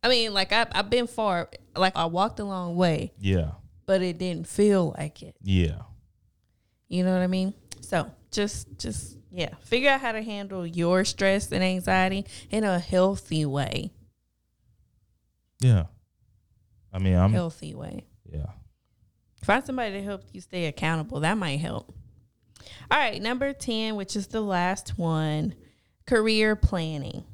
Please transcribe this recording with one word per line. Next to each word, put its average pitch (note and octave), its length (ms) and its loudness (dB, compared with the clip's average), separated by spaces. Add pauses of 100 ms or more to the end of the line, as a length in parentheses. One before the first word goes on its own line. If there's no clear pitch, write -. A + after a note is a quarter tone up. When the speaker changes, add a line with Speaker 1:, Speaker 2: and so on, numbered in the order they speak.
Speaker 1:
I A#3 60 2
mean, A#3 240 2
like, F#3+ 200 0
I, A3+ 180 4
I've G3+ 180 -2
been A#3+ 200 2
far, G3 420 -2 (240)
like, F#3 220 2
I E3 80 2
walked F3 340 0
a G#3+ 60 -4
long F3+ 320 -4
way. F3 420 2
Speaker 2:
Yeah. F#2 340 2 (340)
Speaker 1:
But F#3+ 160 2
it F3 160 -4
didn't F3 280 -4
feel G3 500 4
like D3+ 240 -8
it. - 220 -18
Speaker 2:
Yeah. F2+ 380 2 (1040)
Speaker 1:
You F3+ 160 0
know F#3 100 4
what F#3 100 2
I F#3 40 2
mean? F#3 280 0 (260)
So - 280 -2 (220)
just, - 480 -4
just, - 380 -8 (160)
yeah, F3 300 -4
figure B3+ 280 2
out C4+ 100 4
how B3 120 -4
to A3 100 -4
handle G3+ 420 -8
your E3+ 400 2
stress G3 460 0
and F#3 140 0
anxiety F#3 600 2 (260)
in A3 120 0
a F#3+ 160 2
healthy F3+ 680 2
way. C#3 440 -4 (1700)
Speaker 2:
Yeah. A2+ 240 4 (1080)
I F#2 60 -6
mean, F#2+ 180 4
I'm F#2+ 160 6
Speaker 1:
Healthy D#3+ 420 -4
way. - 300 -12 (260)
Speaker 2:
Yeah. D2+ 160 -6 (1000)
Speaker 1:
Find B3 200 2
somebody B3 280 -4
to G3 100 -6
help G3 200 -8 (100)
you F#3+ 80 -16
stay F3+ 260 -6
accountable. D#3 540 -2
That E3+ 160 2
might D3+ 240 -2
help. - 340 -8 (960)
All C#4 80 6
right, A#3+ 220 0
number B3+ 320 -2
ten, A3 440 -4
which G3 200 -6
is G3 120 -6
the A3 120 -4
last F#3 580 -2
one, D#3 560 0 (520)
career G#3+ 500 4
planning. D#3+ 760 -2